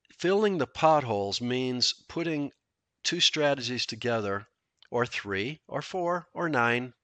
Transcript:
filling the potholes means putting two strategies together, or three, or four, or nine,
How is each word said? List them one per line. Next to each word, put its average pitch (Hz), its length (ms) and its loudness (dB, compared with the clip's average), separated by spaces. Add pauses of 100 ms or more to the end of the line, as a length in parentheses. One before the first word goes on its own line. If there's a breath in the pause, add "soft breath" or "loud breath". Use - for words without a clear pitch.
(180)
filling 196 400 2
the 131 80 2
potholes 117 720 2
means 123 540 0 (140)
putting 156 440 -4 (500)
two 175 180 -2
strategies 139 640 0
together, 110 600 -2 (440)
or - 160 0
three, 101 600 -4
or 139 160 -6
four, 175 520 -4
or 170 140 -2
nine, 123 440 2 (120)